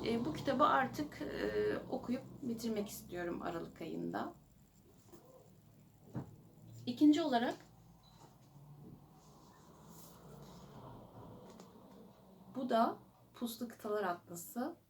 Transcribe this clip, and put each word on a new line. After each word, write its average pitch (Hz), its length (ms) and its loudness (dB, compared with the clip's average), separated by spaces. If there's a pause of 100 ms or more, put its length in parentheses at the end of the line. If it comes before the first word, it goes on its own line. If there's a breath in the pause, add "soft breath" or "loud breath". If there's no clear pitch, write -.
Ee, 226 180 4
bu 302 100 0
kitabı 262 300 4
artık, 269 580 4
e, 208 560 2 (120)
okuyup - 320 -2 (200)
bitirmek 226 460 0
istiyorum 175 540 -4
Aralık 170 400 -4
ayında. 175 520 -2 (2500)
İkinci 302 360 8
olarak 262 340 4 (4000)
bu 254 140 -2
da 247 280 6 (380)
Puslu 233 340 -4
Kıtalar 208 360 -2
Atlası. 180 720 -4 (140)